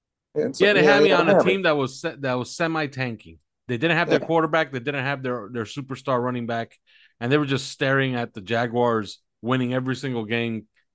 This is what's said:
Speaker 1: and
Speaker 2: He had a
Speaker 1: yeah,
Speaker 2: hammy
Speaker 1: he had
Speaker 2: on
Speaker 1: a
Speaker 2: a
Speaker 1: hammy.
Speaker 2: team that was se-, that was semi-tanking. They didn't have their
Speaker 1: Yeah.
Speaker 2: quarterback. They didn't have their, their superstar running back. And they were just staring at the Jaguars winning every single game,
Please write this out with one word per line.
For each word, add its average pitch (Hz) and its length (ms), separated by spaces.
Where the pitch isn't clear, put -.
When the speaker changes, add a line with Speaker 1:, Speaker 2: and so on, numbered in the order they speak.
Speaker 1:
and 151 240
Speaker 2:
He 185 60
had 208 120
a 180 60
Speaker 1:
yeah, - 0
Speaker 2:
hammy 151 280
Speaker 1:
he - 20
had 175 60
Speaker 2:
on 170 100
Speaker 1:
a - 0
Speaker 2:
a 156 60
Speaker 1:
hammy. - 0
Speaker 2:
team 185 280
that 156 140
was 131 240
se-, 151 180
that 131 160
was 123 200
semi-tanking. 131 840
They 120 100
didn't 156 200
have 165 120
their 156 100
Speaker 1:
Yeah. - 80
Speaker 2:
quarterback. 160 440
They 131 80
didn't 135 260
have 135 180
their, 123 280
their 117 140
superstar 131 560
running 123 260
back. 117 300
And 120 120
they 147 60
were 147 100
just 135 240
staring 135 440
at 120 180
the 110 80
Jaguars 113 800
winning 123 320
every 131 220
single 123 300
game, 113 420